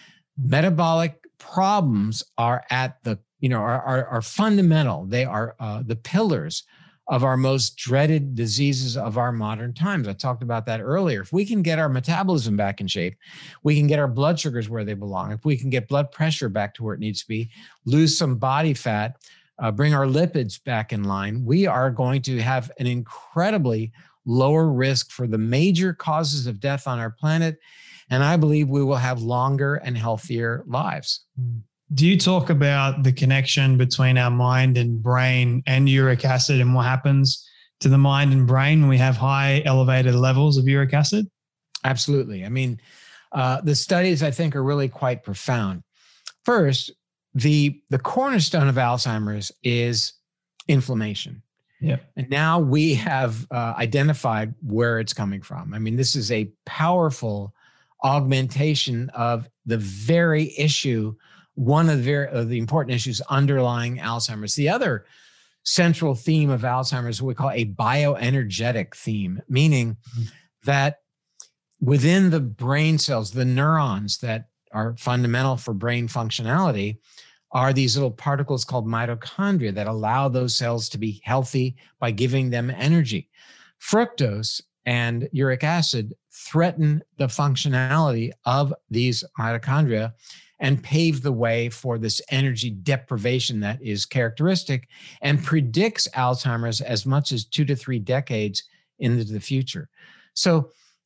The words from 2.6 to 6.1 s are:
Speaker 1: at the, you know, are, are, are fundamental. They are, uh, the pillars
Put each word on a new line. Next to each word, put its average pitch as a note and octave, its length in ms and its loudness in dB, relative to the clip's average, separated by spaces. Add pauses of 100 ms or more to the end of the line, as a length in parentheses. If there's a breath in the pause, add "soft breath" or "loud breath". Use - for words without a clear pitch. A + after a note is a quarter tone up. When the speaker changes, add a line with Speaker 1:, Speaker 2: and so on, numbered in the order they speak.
Speaker 1:
at B2+ 340 -4
the, A2 140 -4 (220)
you B2+ 80 0
know, A#2+ 100 0
are, A#2+ 240 -2
are, C3 240 -2
are A#2 160 -4
fundamental. D#3+ 840 2
They A#2+ 180 -2
are, A2+ 360 -6
uh, G#2+ 240 -6
the A2+ 120 -6
pillars B2+ 680 -2 (440 soft breath)